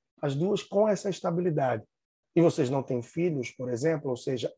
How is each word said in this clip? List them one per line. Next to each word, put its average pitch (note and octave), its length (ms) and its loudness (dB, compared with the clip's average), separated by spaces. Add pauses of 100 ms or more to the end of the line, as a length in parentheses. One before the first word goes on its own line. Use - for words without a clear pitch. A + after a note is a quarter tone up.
(220)
as C#3+ 140 -2
duas F#3+ 280 0
com G3+ 240 2
essa G#3 220 0
estabilidade, E3 760 0 (520)
e E3 60 6
vocês D#3+ 280 4
não C3+ 120 0
têm B2 220 -2
filhos, D#3 480 -2
por B2+ 180 -8
exemplo, D3+ 400 -2
ou B2 80 -2
seja, B2 400 -4